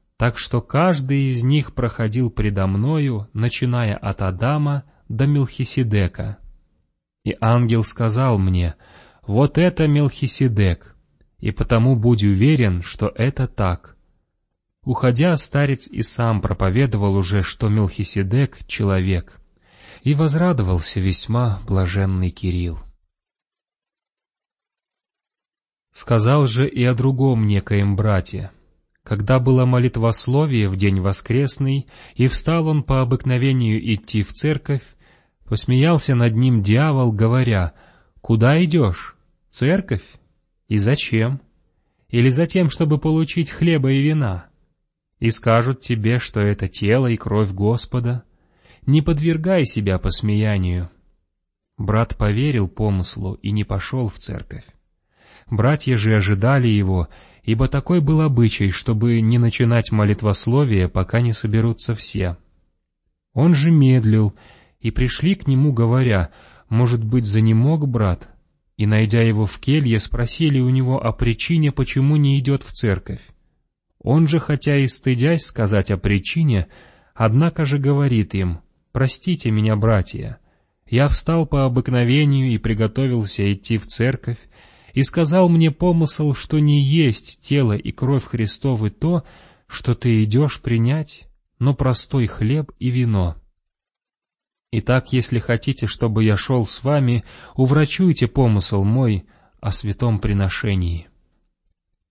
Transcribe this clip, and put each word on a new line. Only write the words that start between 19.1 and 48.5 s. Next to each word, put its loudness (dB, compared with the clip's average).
и 2
возрадовался 0
весьма -2
блаженный 0
Кирилл. -4
Сказал 2
же 0
и -2
о 2
другом 2
некоем 2
брате. -2
Когда 0
было 4
молитвословие 0
в -4
день 2
воскресный, -2
и 2
встал 0
он 0
по 0
обыкновению 0
идти -4
в -6
церковь, -4
посмеялся 0
над 2
ним 2
дьявол, 2
говоря: 0
«Куда 2
идешь? 0
Церковь? -2
И 0
зачем? 0
Или 2
за 2
тем, 0
чтобы 0
получить -2
хлеба 0
и 2
вина? -2
И 0
скажут 0
тебе, -2
что -4
это -2
тело 0
и 0
кровь -2
Господа. -2